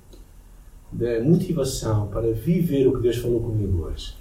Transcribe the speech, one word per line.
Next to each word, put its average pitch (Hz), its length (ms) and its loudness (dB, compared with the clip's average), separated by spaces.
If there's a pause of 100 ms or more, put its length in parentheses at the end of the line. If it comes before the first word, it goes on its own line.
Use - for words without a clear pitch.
(920)
de 117 300 -2
motivação 131 840 2
para 113 260 -2
viver 139 560 2
o - 60 2
que 110 80 -2
Deus 117 160 2
falou 117 240 0
comigo 95 420 0
hoje? - 360 -8